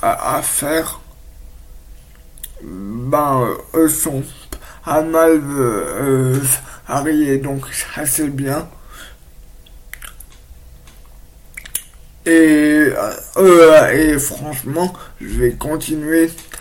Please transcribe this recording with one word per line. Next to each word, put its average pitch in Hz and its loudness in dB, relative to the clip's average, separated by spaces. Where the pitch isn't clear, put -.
à, - -2
à 147 -4
faire, 156 -4
ben, 120 -2
eux 160 4
sont 135 -4
pas 156 0
mal, 160 4
euh, 131 -2
variés, 143 0
donc 135 -6
ça - -10
c'est 147 -2
bien. 139 -6
Et, 151 4
euh, 165 8
et 151 2
franchement, 151 -6
je - -14
vais 120 0
continuer 156 -2